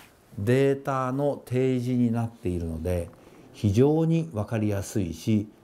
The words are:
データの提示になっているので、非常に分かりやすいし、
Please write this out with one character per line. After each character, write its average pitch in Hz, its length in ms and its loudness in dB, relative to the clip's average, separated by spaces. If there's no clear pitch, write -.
デ 135 380 2
ー 139 80 -10
タ 131 300 -2
の 139 320 -2
提 127 340 0
示 123 140 -2
に 123 180 4
な 117 140 -2
っ 110 40 -4
て - 200 -8
い 87 100 -2
る 85 60 -4
の 82 180 -6
で、 87 260 -2
非 104 180 0
常 147 320 4
に 165 300 0
分 104 100 -2
か 113 140 -4
り 107 100 0
や 101 160 -2
す - 160 -6
い 85 140 -4
し、 107 340 0